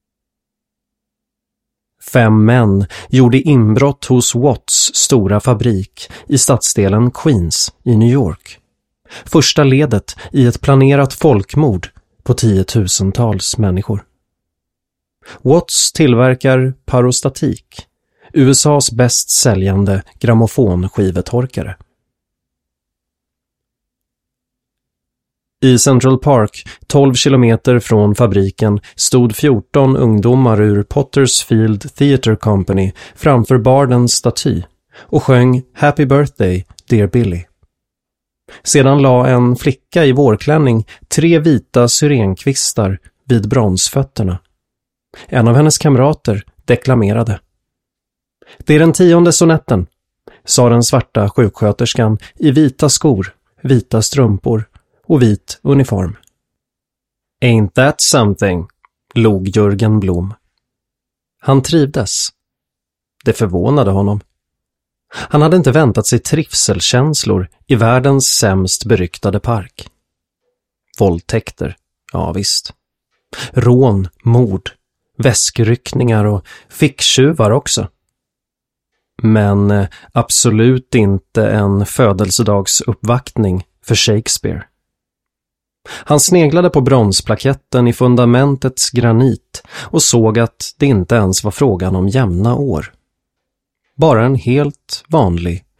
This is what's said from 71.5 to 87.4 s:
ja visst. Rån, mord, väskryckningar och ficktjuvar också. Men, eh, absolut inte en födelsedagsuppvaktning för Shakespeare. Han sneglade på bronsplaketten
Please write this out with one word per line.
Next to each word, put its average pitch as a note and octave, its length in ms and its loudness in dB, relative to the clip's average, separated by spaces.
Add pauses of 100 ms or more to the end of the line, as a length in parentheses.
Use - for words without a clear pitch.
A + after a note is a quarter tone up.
ja E2+ 200 -6
visst. - 400 -6 (800)
Rån, A#2+ 560 2 (140)
mord, A#2 480 0 (480)
väskryckningar A#2 1080 -2
och G#2 220 -2 (220)
ficktjuvar C3+ 840 0
också. A2+ 380 -4 (1300)
Men, G2+ 480 2
eh, G2+ 180 -2 (240)
absolut B2 800 0
inte G#2+ 560 0
en G2+ 360 0
födelsedagsuppvaktning G#2 1800 -2 (160)
för A#2 120 -2
Shakespeare. G#2+ 720 -4 (1200)
Han - 320 -2
sneglade F3 500 2
på D3 100 0
bronsplaketten B2 1080 0